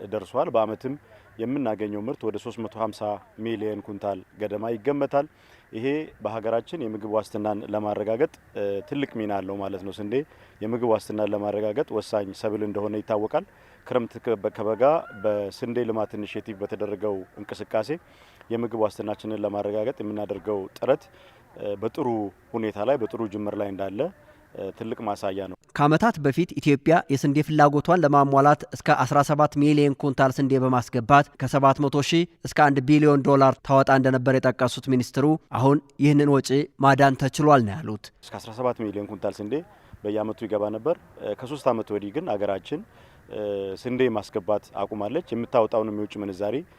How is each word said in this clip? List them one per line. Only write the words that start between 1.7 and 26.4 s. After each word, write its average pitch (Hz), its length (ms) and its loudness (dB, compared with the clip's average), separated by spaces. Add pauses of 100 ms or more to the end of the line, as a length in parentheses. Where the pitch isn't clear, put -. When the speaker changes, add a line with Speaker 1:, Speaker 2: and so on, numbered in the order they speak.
Speaker 1:
ምርት 127 220 -10
ወደ 104 140 -4
ሦስት 117 220 -12
መቶ 110 180 -10
ሃምሳ 110 240 -6 (360)
ሚሊዮን 107 440 -6
ኩንታል 101 380 -6 (180)
ገደማ 104 320 -6
ይገመታል። 139 580 -2 (440)
ይሄ 113 140 -8 (340)
በሀገራችን 113 640 -4
የምግብ 107 300 -8
ዋስትናን 104 560 -2
ለማረጋገጥ፣ 107 640 -2 (220)
እ፣ 107 80 -6 (200)
ትልቅ 139 300 -6
ሚና 107 200 -6
አለው 98 240 -6
ማለት 98 260 -8
ነው። 98 100 -10
ስንዴ 104 220 -8 (460)
የምግብ 117 280 -2
ዋስትናን 107 420 0
ለማረጋገጥ 104 600 -2
ወሳኝ 104 420 -4
ሰብል 107 300 -4
እንደሆነ 104 340 -4
ይታወቃል። 110 480 -2 (400)
ክረምት 120 360 -2
ከ-፣ 107 300 -2
ከበጋ 107 320 -2 (340)
በስንዴ 104 640 -4
ልማት 110 300 -2
ኢኒሼቲቭ 104 440 -10
በተደረገው 101 580 -6 (200)
እንቅስቃሴ 104 540 -6 (600)
የምግብ 117 300 -4
ዋስትናችንን 107 640 -4
ለማረጋገጥ 104 560 -4
የምናደርገው 104 640 -6 (120)
ጥረት፣ 131 320 -2 (500)
እ፣ 104 220 -8
በጥሩ 110 320 -6 (420)
ሁኔታ 110 360 -6
ላይ፣ 135 120 2
በጥሩ 113 300 -6
ጅምር 104 280 -6
ላይ 101 140 -4
እንዳለ፣ 98 300 -8 (500)
እ፣ 98 240 -10
ትልቅ 113 280 -10
ማሳያ 101 420 -6
ነው። 90 140 -14 (140)
Speaker 2:
ከዓመታት 156 460 2
በፊት 143 340 0